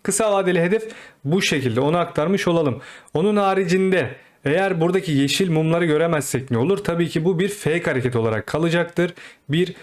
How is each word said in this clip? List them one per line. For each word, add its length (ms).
Kısa 300
vadeli 280
hedef 220
bu 180
şekilde. 380
Onu 180
aktarmış 500
olalım. 340
Onun 220
haricinde 720
eğer 360
buradaki 300
yeşil 380
mumları 360
göremezsek 640
ne 60
olur? 200
Tabii 320
ki 160
bu 140
bir 100
fake 340
hareket 320
olarak 320
kalacaktır. 640
Bir 340